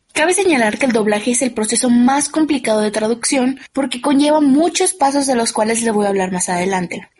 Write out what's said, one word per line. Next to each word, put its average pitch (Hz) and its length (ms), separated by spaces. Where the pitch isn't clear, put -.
Cabe 330 200
señalar 262 460
que 277 80
el 233 60
doblaje 208 360
es 240 140
el 247 100
proceso 233 380
más 262 360
complicado 277 540
de 214 80
traducción 240 720
porque 254 300
conlleva 294 400
muchos 330 520
pasos 277 340
de 269 80
los 233 180
cuales 226 300
les 226 100
voy 208 140
a - 20
hablar 190 220
más 180 180
adelante. 180 580